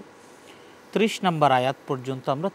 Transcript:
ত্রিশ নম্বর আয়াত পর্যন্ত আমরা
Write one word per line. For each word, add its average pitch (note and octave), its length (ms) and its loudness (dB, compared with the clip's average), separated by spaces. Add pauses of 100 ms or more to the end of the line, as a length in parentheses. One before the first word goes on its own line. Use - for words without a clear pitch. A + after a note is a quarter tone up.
(920)
ত্রিশ G#3+ 320 0
নম্বর D#3 280 2
আয়াত C3 240 2 (120)
পর্যন্ত C3 420 -6
আমরা D3+ 260 -2